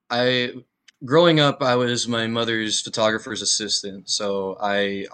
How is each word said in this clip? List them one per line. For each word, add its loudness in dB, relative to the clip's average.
I, 0
growing 6
up, 4
I 4
was 0
my 0
mother's -2
photographer's -2
assistant, -4
so -4
I, -2